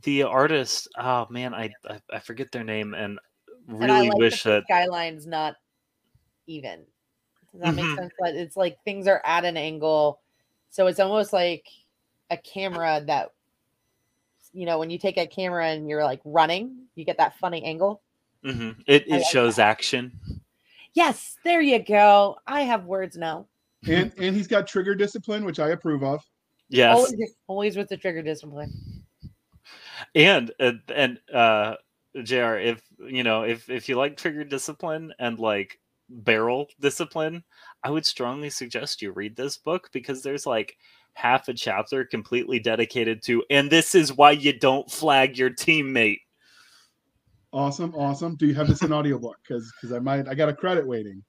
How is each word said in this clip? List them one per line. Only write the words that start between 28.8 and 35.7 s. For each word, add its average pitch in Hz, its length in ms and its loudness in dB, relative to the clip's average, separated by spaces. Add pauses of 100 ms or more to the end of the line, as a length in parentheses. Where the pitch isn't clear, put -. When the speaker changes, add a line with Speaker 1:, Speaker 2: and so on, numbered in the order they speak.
Speaker 1:
And, 156 460 6
and, 123 200 2 (140)
and, 127 260 0 (120)
uh, 110 440 4 (460)
J 123 180 0
R, 113 180 0
if, 117 240 -4 (160)
you 127 240 -8
know, 110 220 0
if, 117 260 -6
if - 180 -8
you 127 80 -2
like 143 200 -2
trigger 151 280 -6
discipline 156 760 -8
and, 117 200 -6
like, 104 420 -4 (320)